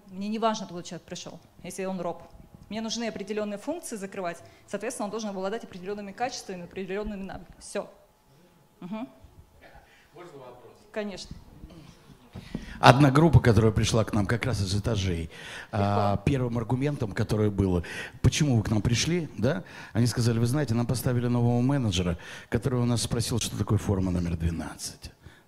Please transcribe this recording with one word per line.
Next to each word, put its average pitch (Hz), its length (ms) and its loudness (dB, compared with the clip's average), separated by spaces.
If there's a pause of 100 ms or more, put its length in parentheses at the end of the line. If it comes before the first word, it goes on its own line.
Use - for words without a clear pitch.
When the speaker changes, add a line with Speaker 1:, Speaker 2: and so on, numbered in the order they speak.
Speaker 1:
мне 196 200 -8
не 220 120 -4
важно, 214 260 0
откуда 175 160 -10
человек 165 240 -14
пришёл, - 340 -14 (220)
если 175 240 -8
он 190 160 -4
роб. 170 180 -6 (500)
Мне 220 120 -6
нужны 226 260 -4
определённые 208 520 -6
функции 302 360 -6
закрывать, 190 460 -8 (240)
соответственно, 208 400 -6
он 196 60 -6
должен 214 180 -6
обладать 196 360 -4
определёнными 196 460 -10
качествами, 196 520 -8
определёнными 190 580 -8
навыками. 185 380 -14
Всё. - 280 -8 (920)
Мгм. 214 280 -10 (1080)
Speaker 2:
Можно 175 240 -18
вопрос? - 340 -20 (180)
Speaker 1:
Конечно. 208 440 -8 (1400)
Speaker 2:
Одна 131 320 8
группа, 147 280 8
которая 110 320 6
пришла 110 320 2
к - 80 -4
нам 104 140 0
как 110 200 -2
раз 110 160 -2
из 95 140 0
этажей, 95 540 0 (420)
а, 101 420 2
Speaker 1:
Легко. 98 120 -2
Speaker 2:
первым 123 320 2
аргументом, 127 540 0
который 107 400 2
был, 92 340 6 (380)
почему 139 340 6
вы 104 60 4
к - 80 -2
нам 110 100 4
пришли, 151 560 0
да, 147 260 0 (300)
они 120 140 4
сказали: 113 320 2
«Вы 117 80 4
знаете, 127 260 0
нам 117 140 2
поставили 123 400 0
нового 120 340 4
менеджера, 104 560 2 (320)
который 123 300 0
у 120 60 2
нас 120 180 2
спросил, 117 360 -2
что - 160 -4
такое 107 220 2
форма 95 320 0
номер 87 280 0
двенадцать». - 760 -6 (360)